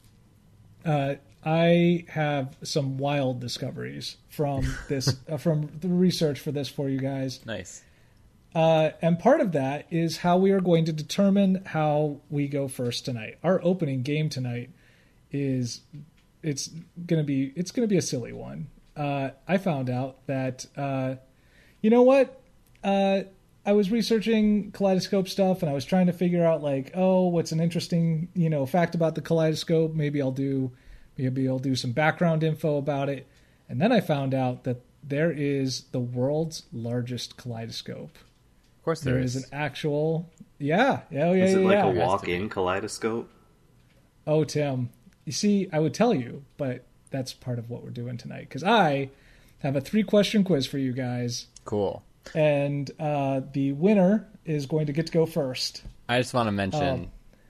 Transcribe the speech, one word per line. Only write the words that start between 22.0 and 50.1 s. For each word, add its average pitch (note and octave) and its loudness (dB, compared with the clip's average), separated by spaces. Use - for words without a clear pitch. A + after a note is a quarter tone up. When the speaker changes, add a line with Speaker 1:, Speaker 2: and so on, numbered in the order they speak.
Speaker 1:
what? C4 4
Uh, G3 2
I G3+ 4
was G#3 4
researching G#3+ 2
Kaleidoscope F#3+ 2
stuff, F#3 0
and D#3 0
I C#3+ -2
was C#3 -4
trying F#3 4
to F3 4
figure F3 2
out, D#3+ 2
like, C3+ -2
oh, F#3 4
what's E3 0
an D#3+ 0
interesting, E3+ 0
you E3 2
know, C#3 0
fact E3+ 0
about D#3+ 2
the D3+ -6
Kaleidoscope. D#3+ 2
Maybe D3 -2
I'll C3+ 0
do, C3+ -2
maybe C3 0
I'll C3 0
do C3 0
some B2 -4
background D#3 2
info D#3 0
about C#3 -2
it. C3+ -6
And B2+ -6
then G#3+ 2
I A3+ 4
found C#3 -2
out B2+ -2
that B2 -4
there C#3+ -2
is C#3 -2
the C3+ -4
world's C3 -4
largest A#2+ -6
Kaleidoscope. A#2 -12
Speaker 2:
Of - -20
course D#3+ -2
there C3 0
Speaker 1:
There C3 2
is B2+ -2
Speaker 2:
is. C3 -6
Speaker 1:
an - -18
actual, D3+ -2
yeah, F3+ 2
yeah, D#3 2
yeah, F#3 4
Speaker 3:
Is F#3+ 6
it F#3+ 4
Speaker 1:
yeah, - 4
Speaker 3:
like F#3+ 6
Speaker 1:
yeah. G3+ 4
Speaker 3:
a - 2
Speaker 2:
Has C3+ 2
to E2+ 0
Speaker 3:
walk-in F2+ 0
Speaker 2:
be. A2 -4
Speaker 3:
kaleidoscope? G2+ -2
Speaker 1:
Oh, D#3 2
Tim, C3+ -2
you C#3 -8
see, G3+ 2
I D#3 0
would D#3 2
tell A#3 2
you, C3+ -6
but B2+ -6
that's C3 -6
part B2 -6
of A2+ -12
what - -10
we're B2+ -16
doing A#2+ -10
tonight, C3 -14
'cause C4 -10
I D#3 2
have C#3 -2
a C#3 2
three-question G#3 2